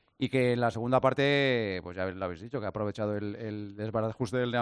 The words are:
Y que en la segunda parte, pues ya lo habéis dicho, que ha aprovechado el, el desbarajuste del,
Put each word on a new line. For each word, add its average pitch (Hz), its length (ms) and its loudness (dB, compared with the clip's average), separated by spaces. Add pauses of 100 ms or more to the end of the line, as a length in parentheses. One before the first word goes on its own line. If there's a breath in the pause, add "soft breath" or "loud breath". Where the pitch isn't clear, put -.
(180)
Y 131 100 0
que 123 240 4
en 120 80 2
la 120 100 4
segunda 120 300 2
parte, 131 840 2
pues 87 140 -12
ya 92 100 -2
lo 95 180 -4
habéis 87 180 -6
dicho, 117 180 -8
que 104 60 -4
ha 95 40 -2
aprovechado 104 460 -2
el, 104 200 -4
el 107 380 -8
desbarajuste 110 640 -2
del, 123 260 2